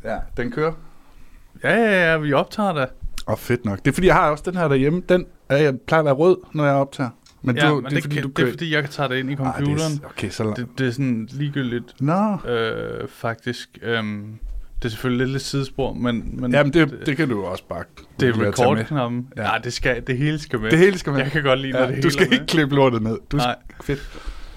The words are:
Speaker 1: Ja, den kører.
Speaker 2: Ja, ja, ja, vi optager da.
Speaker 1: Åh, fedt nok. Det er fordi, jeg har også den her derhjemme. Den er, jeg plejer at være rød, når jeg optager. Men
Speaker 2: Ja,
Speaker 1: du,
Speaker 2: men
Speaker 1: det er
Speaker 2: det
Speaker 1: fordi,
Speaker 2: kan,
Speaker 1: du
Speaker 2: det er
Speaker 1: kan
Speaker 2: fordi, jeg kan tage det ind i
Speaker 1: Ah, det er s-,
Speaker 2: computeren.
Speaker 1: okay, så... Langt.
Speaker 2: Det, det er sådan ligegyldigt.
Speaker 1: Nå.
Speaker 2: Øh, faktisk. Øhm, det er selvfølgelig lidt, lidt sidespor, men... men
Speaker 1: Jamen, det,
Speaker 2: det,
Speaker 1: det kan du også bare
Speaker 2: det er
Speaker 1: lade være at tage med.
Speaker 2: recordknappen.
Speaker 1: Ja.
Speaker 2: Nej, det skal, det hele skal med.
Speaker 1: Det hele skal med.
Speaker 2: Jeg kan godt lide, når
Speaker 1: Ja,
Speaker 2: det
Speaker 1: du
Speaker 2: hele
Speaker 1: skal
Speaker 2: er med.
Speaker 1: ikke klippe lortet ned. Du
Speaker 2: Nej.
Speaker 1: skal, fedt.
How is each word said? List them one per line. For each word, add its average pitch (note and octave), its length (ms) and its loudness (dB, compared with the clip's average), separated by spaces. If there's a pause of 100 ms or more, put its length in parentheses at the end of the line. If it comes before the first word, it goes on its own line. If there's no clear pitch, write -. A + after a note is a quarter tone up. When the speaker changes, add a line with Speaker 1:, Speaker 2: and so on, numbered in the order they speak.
Speaker 1:
Ja, G#2+ 140 -6 (200)
den B2 140 -2
kører. D#3 220 -2 (880)
Speaker 2:
Ja, D#3+ 120 2
ja, G3 360 4
ja, E3 60 4
vi D3+ 160 0
optager F3 400 2
da. C#3 120 0 (420)
Speaker 1:
Åh, G#2+ 100 0
fedt - 280 -2
nok. G2+ 140 -2
Det - 80 -4
er C3+ 60 4
fordi, F3+ 140 2
jeg D#3 80 8
har E3+ 140 4
også D3 180 -2
den F3+ 80 -4
her F3 120 2
derhjemme. C#3+ 420 2
Den F3+ 160 4 (240)
er, C3+ 80 4
jeg C#3+ 300 2
plejer D#3+ 140 4
at D3+ 40 0
være C#3 80 4
rød, E3+ 240 4 (160)
når D3+ 120 0
jeg C#3 100 4
optager. C#3 340 -2 (320)
Men B2 160 0
Speaker 2:
Ja, D3 120 4
Speaker 1:
du, D3+ 60 4
Speaker 2:
men B2+ 100 -2
Speaker 1:
det C#3 60 -8
er C#3+ 40 0
Speaker 2:
det C#3 80 0
Speaker 1:
fordi, D3 120 -4
Speaker 2:
kan, D3+ 80 -2
Speaker 1:
du C#3 60 -6
Speaker 2:
det C#3 100 -4
er C3+ 60 4
Speaker 1:
kan A#2+ 80 0
Speaker 2:
fordi, D#3+ 200 -6
jeg D3+ 100 0
kan C#3+ 80 -8
tage C#3 180 -2
det B2+ 80 -2
ind C3 140 -4
i - 20 -4
Speaker 1:
Ah, C#3+ 40 -4
det C3+ 100 -4
er - 60 -2
s-, - 40 -8
Speaker 2:
computeren. D3 480 0
Speaker 1:
okay, - 240 -6
så... A2 140 -4
Langt. G#2+ 160 -2
Speaker 2:
Det, A#2+ 80 -6 (100)
det C3 100 0
er A#2+ 40 0
sådan A#2 400 -2
ligegyldigt. C3 720 -4
Speaker 1:
Nå. F#3+ 360 2 (100)
Speaker 2:
Øh, A2+ 640 -4
faktisk. - 600 -8 (120)
Øhm, G#2+ 520 -4 (480)
det - 40 0
er A#2+ 40 -2
selvfølgelig B2 360 0
lidt, C3 60 -2
lidt C3+ 120 -4
sidespor, C3+ 500 -4
men... A#2+ 480 -4
men B2 100 -2
Speaker 1:
Jamen, C#3+ 220 4
det, E3 180 6
Speaker 2:
det, - 140 -12
Speaker 1:
det C#3+ 120 0
kan D#3+ 120 0
du G#2 160 -2
også F#2 240 -6
bare E2+ 140 -8 (360)
Speaker 2:
det C3 100 4
er - 20 6
Speaker 1:
lade A2 80 0
være A2+ 80 2
at G2+ 80 0
tage B2 140 6
med. C#3 80 4
Speaker 2:
recordknappen. A#2+ 500 -2 (100)
Speaker 1:
Ja. A2+ 60 -6
Speaker 2:
Nej, G#2+ 140 0
det A#2+ 160 -8
skal, B2 340 -2
det B2+ 100 0
hele D3+ 220 0
skal C3+ 200 -4
med. A2 120 -2
Speaker 1:
Det D#3+ 80 6
hele F#3+ 180 6
skal D3+ 160 -4
med. C3+ 80 2
Speaker 2:
Jeg C#3 100 -2
kan D3+ 120 0
godt C3 160 4
lide, C3+ 140 -4
når B2+ 60 2
Speaker 1:
Ja, C3 80 2
Speaker 2:
det C3+ 80 -2
Speaker 1:
du C3+ 60 -2
Speaker 2:
hele D3+ 100 4
Speaker 1:
skal C#3+ 140 2
Speaker 2:
er B2 40 2
med. C#3 40 2
Speaker 1:
ikke D3+ 140 2
klippe D3 280 2
lortet C3 260 6
ned. A2 160 0 (140)
Du C#3+ 60 0
Speaker 2:
Nej. B2 180 0 (220)
Speaker 1:
skal, - 80 -18
fedt. - 340 -6 (380)